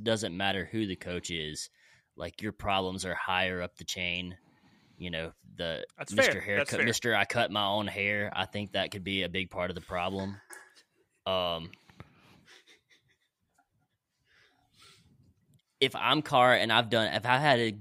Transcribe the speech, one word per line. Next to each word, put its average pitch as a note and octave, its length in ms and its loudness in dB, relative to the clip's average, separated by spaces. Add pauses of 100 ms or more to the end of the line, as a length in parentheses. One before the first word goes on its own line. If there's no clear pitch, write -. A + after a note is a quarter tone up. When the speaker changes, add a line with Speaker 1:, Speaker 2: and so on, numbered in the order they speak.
Speaker 1:
doesn't G#2+ 340 0
matter G2 280 0
who A2 220 -2
the F#2 100 -4
coach F2 340 -6
is. D#2 400 -6 (460)
Like, E2+ 260 -10
your G#2 100 -4
problems F#2+ 520 -2
are F2+ 100 -4
higher F#2 480 0
up F2 140 -8
the F2 80 -14
chain. F2+ 520 -6 (600)
You F2 120 -8
know, E2 220 -6 (240)
the E2 300 -6 (100)
Speaker 2:
That's - 160 -10
Speaker 1:
Mister A3+ 200 4
Speaker 2:
fair. F#2+ 80 -2
That's - 60 -8
Speaker 1:
Haircut, G#2 220 0 (120)
Speaker 2:
fair. C3+ 40 4
Speaker 1:
Mister A2+ 300 0
I G2+ 120 6
cut A#2 260 0
my G#2 120 0
own G2+ 220 0
hair. G2+ 480 -2
I F#2+ 120 -2
think G2+ 260 -8
that F#2+ 180 -2
could G2 140 -10
be F#2+ 180 -2
a F2+ 60 -2
big F#2 220 -4
part F2+ 200 -2
of E2+ 60 -6
the F2 60 -10
problem. F#2+ 540 -4 (880)
Um, F2 460 -2 (4000)
if C3 160 2
I'm C3+ 260 2
Carr B2+ 320 6
and A2 180 4
I've A2+ 180 4
done, A2 240 2
if G#2 100 -2
I B2+ 140 4
had C#3 220 6
as A2+ 200 2